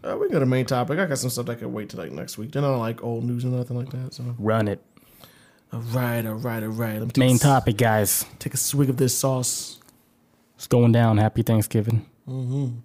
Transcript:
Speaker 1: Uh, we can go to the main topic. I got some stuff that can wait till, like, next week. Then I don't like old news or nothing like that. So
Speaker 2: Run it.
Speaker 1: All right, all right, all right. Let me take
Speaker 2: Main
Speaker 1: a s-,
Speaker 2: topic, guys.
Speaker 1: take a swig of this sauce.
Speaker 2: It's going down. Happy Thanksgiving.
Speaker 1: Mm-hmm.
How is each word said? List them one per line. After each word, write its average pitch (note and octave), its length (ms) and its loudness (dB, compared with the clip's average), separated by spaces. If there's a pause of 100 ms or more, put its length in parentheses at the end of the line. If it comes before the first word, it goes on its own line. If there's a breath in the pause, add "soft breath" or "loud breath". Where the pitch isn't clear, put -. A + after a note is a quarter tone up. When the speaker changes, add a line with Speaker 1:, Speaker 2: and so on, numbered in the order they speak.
Speaker 1:
Uh, - 160 -6
we G#4+ 80 0
can F4 60 -2
go F3 60 2
to - 20 4
the C3 60 2
main B2+ 180 2
topic. C3 340 -2
I G3 80 0
got C#3 120 -2
some A#2 120 -4
stuff A#2 160 -6
that A#2 120 -6
can A#2 160 -8
wait G#2+ 160 -8
till, - 100 -12
like, D#2+ 100 -10
next C#2+ 280 -10
week. G#2+ 140 -10
Then C#3+ 120 -2
I C#3+ 40 2
don't C3 100 2
like A#2 260 -4
old A#2 200 -4
news B2 200 -4
or B2+ 40 -2
nothing B2 280 -4
like B2 140 -6
that. B2+ 240 -10
So B2 240 -8
Speaker 2:
Run A2 300 2
it. G2+ 140 -4 (880 soft breath)
Speaker 1:
All A#2 80 -8
right, A#2 440 -2
all A2 100 -6
right, A2+ 280 -6
all G#2+ 80 -6
right. A2 280 -4
Let A2 40 -6
me A#2 60 -4
take B2+ 100 0
Speaker 2:
Main B2+ 140 6
Speaker 1:
a - 20 6
s-, A#2 60 4
Speaker 2:
topic, B2+ 360 4
guys. G#2+ 480 2 (140)
Speaker 1:
take - 160 -8
a - 20 -2
swig C#3 320 2
of B2+ 80 0
this B2+ 200 2
sauce. - 600 -2 (800)
Speaker 2:
It's - 100 -16
going A#2+ 260 6
down. A2+ 260 6
Happy G#2+ 240 2
Thanksgiving. A2 640 2 (200)
Speaker 1:
Mm-hmm. B2+ 580 -4